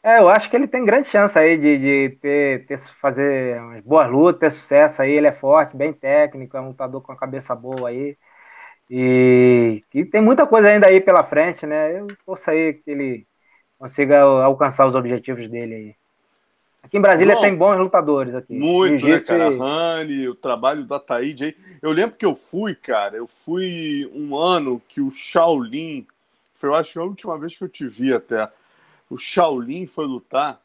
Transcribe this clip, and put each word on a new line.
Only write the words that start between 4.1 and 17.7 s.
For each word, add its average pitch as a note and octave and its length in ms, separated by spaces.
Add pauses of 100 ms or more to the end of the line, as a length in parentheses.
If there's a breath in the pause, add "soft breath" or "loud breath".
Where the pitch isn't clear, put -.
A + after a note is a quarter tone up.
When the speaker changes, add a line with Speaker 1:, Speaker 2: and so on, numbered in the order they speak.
Speaker 1:
ter - 80
sucesso D3 420
aí. C3+ 80
Ele D3 160
é C#3+ 60
forte, C#3+ 440
bem D3 160
técnico, C#3 640
é C3 40
um C3 80
lutador C3 340
com - 80
a C3 60
cabeça C3+ 360
boa B2 360
aí. C#3 280 (720 soft breath)
E, B2 920 (100)
e D3 120
tem G#3+ 180
muita C4 240
coisa A3 220
ainda G#3 180
aí F#3+ 140
pela F#3 240
frente, D#3+ 420
né? D#3 320
Eu G#3 80 (180)
torço F#3 240
aí D#3+ 260
que - 140
ele C3+ 380 (500)
consiga C#3 440
alcançar C3+ 680
os B2+ 80
objetivos A#2+ 560
dele A#2 240
aí. G#2+ 200 (840)
Aqui - 160
em G3+ 40
Brasília F#3+ 340
Speaker 2:
João, A3 100
Speaker 1:
tem F#3+ 120
bons F#3+ 200